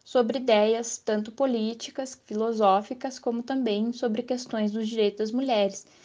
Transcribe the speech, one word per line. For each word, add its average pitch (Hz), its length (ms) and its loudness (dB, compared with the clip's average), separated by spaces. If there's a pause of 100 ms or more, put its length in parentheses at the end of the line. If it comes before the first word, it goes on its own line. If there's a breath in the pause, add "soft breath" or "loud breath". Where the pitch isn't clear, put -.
sobre 247 360 2
ideias 226 600 2
tanto 214 320 -2
políticas, 240 960 -4
filosóficas, 220 960 0
como 233 200 -2
também 240 520 0
sobre 240 320 -2
questões 233 480 -2
dos 220 160 -2
direitos 208 300 0
das 220 120 -2
mulheres. 220 560 0 (180 loud breath)